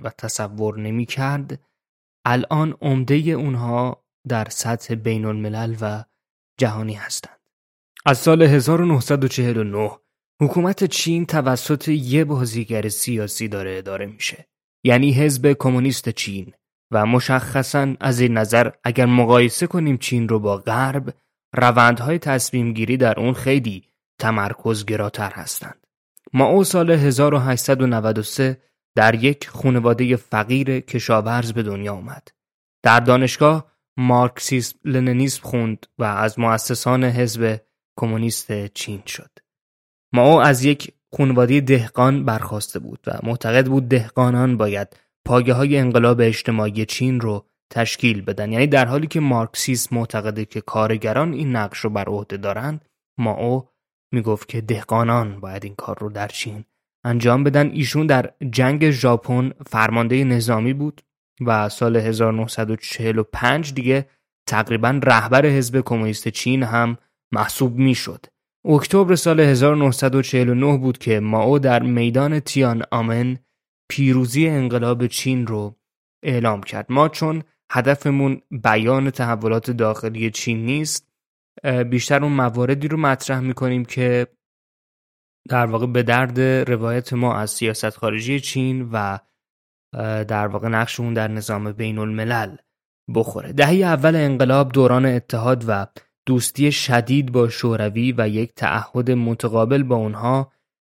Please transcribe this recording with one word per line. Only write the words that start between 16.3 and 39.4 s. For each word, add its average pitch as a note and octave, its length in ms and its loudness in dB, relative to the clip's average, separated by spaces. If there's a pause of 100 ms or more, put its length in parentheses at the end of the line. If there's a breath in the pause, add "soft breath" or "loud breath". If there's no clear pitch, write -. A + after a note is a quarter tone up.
و G#2+ 140 2
مشخصاً C3 960 0
از B2 200 0
این A#2+ 180 2
نظر A#2 340 4 (120)
اگر B2 220 2
مقایسه B2 640 4
کنیم D3+ 300 0
چین A#2 320 -2
رو A2 100 0
با G2+ 180 -2
غرب، B2+ 560 -4 (420)
روندهای A#2+ 640 4
تصمیم B2 540 -2
گیری A2+ 240 -2
در A#2+ 220 2
اون B2 140 0
خیلی B2 500 -2 (360)
تمرکزگراتر G#2 1120 -4
هستند. - 540 -14 (460)
مائو C#3 300 4
سال E3+ 280 2
هزار C#3+ 420 4
و C#3+ 60 2
هشتصد C3 420 0
و B2+ 60 2
نود A2 300 0
و G#2+ 60 -4
سه C3 380 -4 (340)
در A2+ 200 6
یک C3 340 0
خانواده B2 640 2
فقیر B2+ 640 -2
کشاورز A2+ 760 -2
به A2+ 100 -2
دنیا G2+ 300 -6
اومد. A#2+ 340 -16 (560)
در A#2 160 8
دانشگاه C3 720 2 (260)
مارکسیسم B2 880 0
لنینیسم B2+ 580 0
خوند A2+ 420 -4 (120)
و A#2+ 60 -4
از G#2+ 360 -2
مؤسسان A#2+ 640 0
حزب A#2 580 -2 (380)
کمونیست A2 720 -4
چین G2+ 320 -12
شد. - 240 -14 (840)